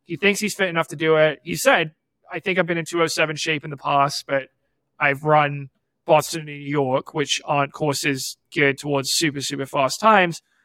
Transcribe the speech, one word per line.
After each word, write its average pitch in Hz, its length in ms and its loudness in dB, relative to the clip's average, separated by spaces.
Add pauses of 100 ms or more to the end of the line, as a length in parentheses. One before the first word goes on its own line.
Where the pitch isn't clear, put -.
He 170 140 -10
thinks 196 240 2
he's 208 160 -4
fit 190 120 0
enough 165 200 -2
to 156 80 -12
do 156 180 2
it. 156 300 4
He 170 100 -8
said, 170 400 2 (360)
"I 175 100 -8
think 185 180 -2
I've 180 80 2
been 170 120 -2
in 165 60 -6
two 170 160 -2
oh 165 60 2
seven 156 300 -2
shape 156 260 -4
in 156 80 -12
the 147 60 -12
past, 143 500 0
but 135 220 -2 (500)
I've 143 240 0
run 147 480 2 (340)
Boston 156 360 2
and 151 80 -12
New 147 60 -12
York, 143 600 -2
which 143 300 -2
aren't 143 280 0
courses 143 640 -2 (140)
geared 139 280 0
towards 139 340 -2
super, 143 280 -2
super 135 260 -6
fast 135 340 -2
times." 196 420 4 (220)